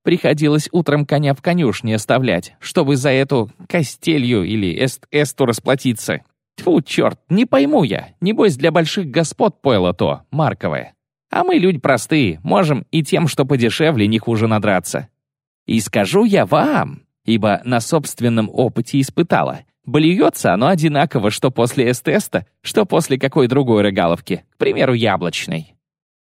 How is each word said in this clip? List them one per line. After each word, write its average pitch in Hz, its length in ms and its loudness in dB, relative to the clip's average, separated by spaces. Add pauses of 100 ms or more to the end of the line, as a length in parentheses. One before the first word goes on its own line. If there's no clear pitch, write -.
приходилось 151 680 2
утром 147 320 0
коня 143 300 0
в - 80 -10
конюшне 135 520 0
оставлять, 110 640 0
чтобы 143 380 0
за 135 140 0
эту 131 420 0 (160)
костелью 127 760 -2
или 98 380 -2
эст-эсту 143 640 -2
расплатиться. 120 800 -2 (340)
Тьфу, 285 240 2
чёрт, 135 480 -2
не 202 160 2
пойму 277 400 2
я, - 360 -6
небось 202 360 2
для 156 160 2
больших 165 380 -2
господ 165 500 -2
пойло 95 320 2
то, 73 380 -2
марковое. 95 640 -4 (360)
А 359 140 0
мы, 359 120 0
люди 185 220 2
простые, 123 640 0
можем 151 480 0
и 160 120 0
тем, 165 260 0
что 139 160 -2
подешевле, 131 640 0
не 110 120 0
хуже 113 300 -2
надраться. 104 600 -2 (580)
И 113 140 0
скажу 110 440 0
я 190 220 2
вам, 147 560 0 (220)
ибо 104 400 0
на 120 160 0
собственном 117 680 -2
опыте 120 500 -2
испытала, 120 600 -2 (240)
блюётся 156 680 2
оно 110 140 2
одинаково, 147 640 0
что 131 200 0
после 120 400 0
эст-эста, - 560 -2 (160)
что - 240 0
после 135 320 0
какой 131 300 0
другой 123 340 2
рыгаловки, 95 680 0
к - 60 -20
примеру, 143 380 0
яблочной». 90 800 -4 (580)